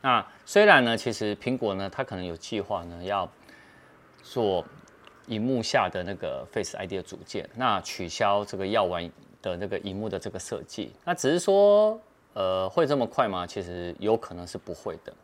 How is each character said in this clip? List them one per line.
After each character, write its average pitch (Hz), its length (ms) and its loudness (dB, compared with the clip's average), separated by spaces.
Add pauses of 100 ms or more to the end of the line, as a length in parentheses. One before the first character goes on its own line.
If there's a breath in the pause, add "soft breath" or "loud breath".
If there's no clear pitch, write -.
那 120 220 4 (220 loud breath)
虽 202 180 8
然 151 220 10
呢， 117 100 2
其 113 160 -2
实 104 260 -2
苹 127 200 -4
果 107 160 -2
呢， 95 180 -4
它 135 120 -6
可 107 120 -6
能 90 80 -6
有 85 140 -8
计 107 240 -6
划 92 220 -6
呢， 85 200 -12
要 95 240 -2 (960 loud breath)
做 98 420 0 (640)
萤 107 160 -4
幕 123 220 0
下 101 260 0
的 90 140 -6
那 95 100 -6
个 73 380 -8
Face - 260 -4
I 95 80 -8
D 95 120 -8
的 92 40 -6
组 - 240 -14
件， - 300 -10
那 113 260 0
取 - 260 -10
消 101 380 2
这 101 100 -10
个 95 120 -4
药 107 160 2
丸 87 260 -2 (320)
的 87 160 -4
那 101 80 -6
个 92 140 -4
萤 98 160 -8
幕 107 120 -6
的 98 120 -6
这 101 100 -8
个 - 80 -12
设 - 300 -8
计。 - 260 -10 (100)
那 175 120 -2
只 135 160 0
是 175 80 2
说， 311 600 6 (340)
呃， 95 360 0
会 165 160 2
这 143 100 2
么 123 120 0
快 127 200 0
吗？ 90 200 -4
其 98 160 -8
实 87 340 -8
有 110 180 2
可 90 200 -10
能 87 100 -12
是 - 100 -14
不 90 160 -12
会 85 320 -10
的 - 80 -16 (120)